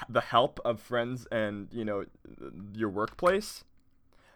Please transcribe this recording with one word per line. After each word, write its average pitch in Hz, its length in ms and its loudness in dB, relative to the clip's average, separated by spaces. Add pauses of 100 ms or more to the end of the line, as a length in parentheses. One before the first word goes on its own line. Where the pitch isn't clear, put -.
the 127 120 2
help 120 440 4
of 117 160 2
friends 120 520 -2
and, 104 400 0
you 113 120 -4
know, 101 200 -2 (680)
your 110 160 0
workplace, 175 720 0 (720)